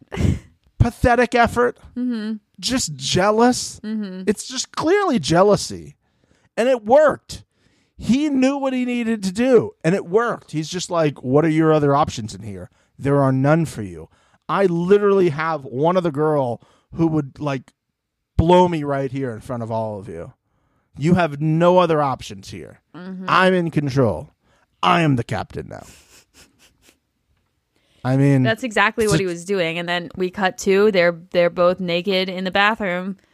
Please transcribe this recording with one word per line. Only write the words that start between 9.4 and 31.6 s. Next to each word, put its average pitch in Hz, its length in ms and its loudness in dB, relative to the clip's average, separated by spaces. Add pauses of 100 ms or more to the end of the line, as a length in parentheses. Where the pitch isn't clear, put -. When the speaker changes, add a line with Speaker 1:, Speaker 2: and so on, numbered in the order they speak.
Speaker 2:
and 165 120 2
it 180 120 -4
worked. 208 460 -4
He's 151 160 -6
just 175 220 -8
like, 160 320 0
"What 143 240 2
are 160 40 2
your 156 220 4
other 147 220 2
options 139 400 -2
in 95 80 -16
here? 95 260 -14 (300)
There 139 240 0
are 135 100 2
none 147 320 2
for 117 180 -10
you." 82 280 -14 (380)
I 185 180 2
literally 185 640 2
have 156 340 -6
one 143 320 -2
other 170 140 0
girl 139 520 -2 (300)
who 165 160 0
would, 151 320 -4
like, 139 320 -8 (640)
blow 180 320 6
me 165 160 -4
right 139 260 -4
here 131 220 -6
in 104 80 -12
front 120 220 -8
of 110 80 -8
all 110 280 -6
of 95 100 -14
you. 85 240 -14 (680)
You 160 160 4
have 151 260 0
no 165 380 4
other 165 220 2
options 117 500 -6
here. 73 300 -16 (140)
Speaker 1:
Mm-hmm. 185 340 -14
Speaker 2:
I'm 185 260 4
in 175 160 0
control. 120 600 0 (520)
I 175 200 4
am 143 140 2
the 117 80 -4
captain - 440 -8
now. - 160 -16 (2250)
I 131 120 0
mean, 139 280 4
Speaker 1:
That's 220 180 0
exactly 220 440 0
what 208 80 2
Speaker 2:
it's - 60 2
Speaker 1:
he 190 60 -2
was 170 180 -8
doing. 175 340 -4
And 175 100 -6
then 175 280 -4
we 185 140 -4
cut 185 280 -4
to, 196 340 2
they're, 175 260 2 (140)
they're 175 180 2
both 180 300 2